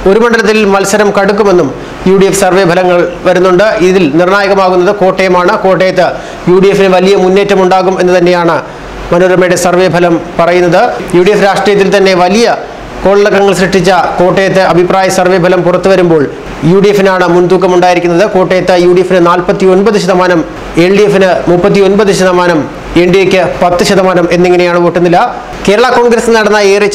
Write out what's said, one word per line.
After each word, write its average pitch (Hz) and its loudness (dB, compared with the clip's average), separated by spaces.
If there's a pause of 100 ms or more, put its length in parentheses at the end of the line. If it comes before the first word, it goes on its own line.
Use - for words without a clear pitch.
(120)
ഒരു 220 2
മണ്ഡലത്തിൽ 220 0 (180)
മത്സരം 202 0
കടുക്കുമെന്നും 196 0 (420)
യു 190 4
ഡി 196 2
എഫ് 190 -2
സർവേ 185 0
ഫലങ്ങൾ 175 0 (260)
വരുന്നുണ്ട്. 180 2 (220)
ഇതിൽ 185 2 (160)
നിർണായകമാകുന്നത് 190 0 (100)
കോട്ടയമാണ്. 185 0 (100)
കോട്ടയത്ത് 185 0 (440)
യു 180 4
ഡി 196 2
എഫിന് 196 2
വലിയ 190 2
മുന്നേറ്റം 196 0
ഉണ്ടാകും 180 0
എന്ന് 180 2
തന്നെയാണ് 175 0 (560)
മനോരമയുടെ 180 0
സർവേ 180 0
ഫലം 175 0 (240)
പറയുന്നത്. 175 2 (360)
യു 180 4
ഡി 208 2
എഫ് 196 0
രാഷ്ട്രീയത്തിൽ 196 0
തന്നെ 190 2
വലിയ 208 0 (560)
കോളിളക്കങ്ങൾ 196 2
സൃഷ്ടിച്ച 180 0 (300)
കോട്ടയത്തെ 185 0 (100)
അഭിപ്രായ 185 0 (100)
സർവേ 185 0
ഫലം 180 0
പുറത്തു 180 0
വരുമ്പോൾ 170 2 (460)
യു 185 4
ഡി 202 4
എഫിനാണ് 190 0
മുൻതൂക്കം 180 0
ഉണ്ടായിരിക്കുന്നത്. 175 0 (120)
കോട്ടയത്ത് 185 0 (100)
യു 180 2
ഡി 185 2
എഫിന് 185 0
നാൽപത്തിയൊൻപത് 190 0
ശതമാനം, 180 0 (460)
എൽ 190 2
ഡി 214 4
എഫിന് 185 2 (220)
മുപ്പത്തിയൊൻപത് 196 2
ശതമാനം, 180 0 (420)
എൻ 180 0
ഡി 196 4
എക്ക് 180 0 (200)
പത്ത് 180 0
ശതമാനം 185 0 (100)
എന്നിങ്ങനെയാണ് 175 2
വോട്ട് 175 0
നില. 175 2 (480)
കേരള 220 2
കോൺഗ്രസ് 226 0
നടന്ന 208 0 (120)
ഏറെ 208 0